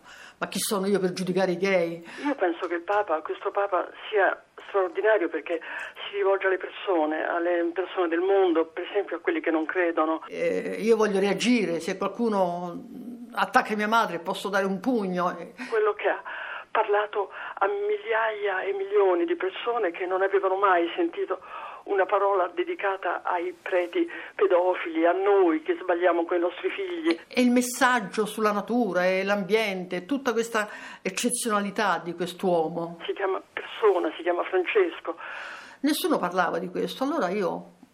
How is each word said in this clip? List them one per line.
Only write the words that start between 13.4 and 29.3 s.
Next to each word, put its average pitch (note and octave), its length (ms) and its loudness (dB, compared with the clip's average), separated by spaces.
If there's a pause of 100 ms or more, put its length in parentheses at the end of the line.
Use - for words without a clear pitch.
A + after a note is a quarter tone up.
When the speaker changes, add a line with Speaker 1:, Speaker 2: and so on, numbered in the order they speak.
Speaker 1:
mia G#3+ 120 0
madre G#3 300 2
posso F#3+ 300 -6
dare G3 180 2
un F#3+ 140 -2
pugno. F#3 540 0 (360)
Speaker 2:
Quello G#3+ 240 2
che - 140 -2
ha F#3 140 -2 (480)
parlato G#3 600 0 (280)
a G3 80 2
migliaia G#3 960 -2
e G3 120 -2
milioni F#3+ 500 4
di F3 120 0
persone F#3+ 540 -2
che F#3 160 -6
non F#3 160 0
avevano F#3+ 340 2
mai F3+ 400 4
sentito F#3 440 -2 (440)
una F#3+ 220 2
parola G3 480 2
dedicata F3+ 680 -2
ai F3+ 360 -2
preti F3 480 0 (280)
pedofili, F3+ 680 2
a E3+ 60 6
noi F#3 520 4
che F3 200 -2
sbagliamo E3+ 420 2
con F3+ 120 0
i F3 40 2
nostri F3+ 300 -2
figli. E3+ 560 -2
Speaker 1:
E - 160 2
il B3 80 6
messaggio B3 720 2
sulla G#3 280 0
natura G3+ 520 0
e F#3 200 2
l'ambiente, F#3+ 840 0